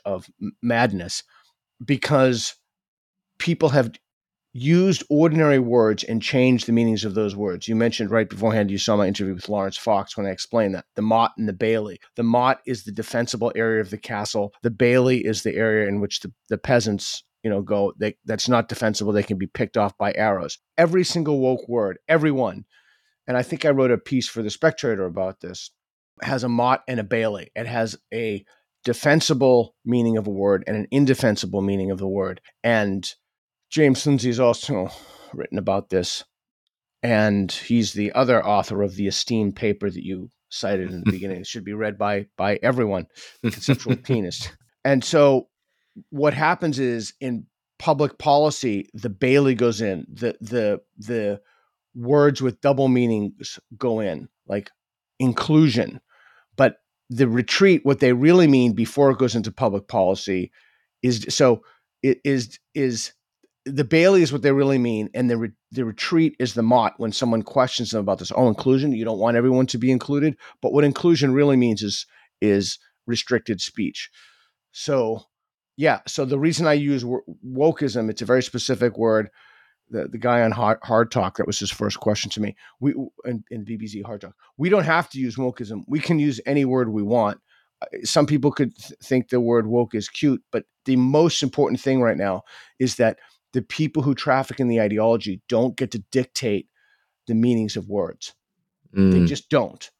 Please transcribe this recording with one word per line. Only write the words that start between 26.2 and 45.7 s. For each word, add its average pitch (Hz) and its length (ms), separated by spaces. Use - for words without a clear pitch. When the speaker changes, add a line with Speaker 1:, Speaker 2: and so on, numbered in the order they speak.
Speaker 1:
has 123 200
a 127 60
motte 123 400
and 127 100
a 104 60
bailey. 107 500
It 117 120
has 113 300
a 110 320
defensible 127 1040
meaning 117 320
of 104 100
a 104 40
word 98 360
and 104 100
an 107 140
indefensible 120 720
meaning 98 300
of 95 80
the 95 100
word. 95 320
And 104 440
James 147 360
Lindsay 127 240
has 117 100
also 117 500
written - 240
about 98 320
this. - 340
And 107 500
he's 117 400
the 104 200
other 123 320
author 101 380
of 95 140
the 101 100
esteemed 101 500
paper 104 340
that 90 140
you 92 260
cited 98 420
in 87 140
the 104 60
Speaker 2:
<laughs> - 20
Speaker 1:
beginning. 92 300
It 95 40
should 110 180
be 101 100
read 107 240
by, 104 280
by 98 240
everyone, 110 460
Conceptual 123 540
Speaker 2:
<laughs> - 60
Speaker 1:
Penis. 107 460
And 139 180
so 143 440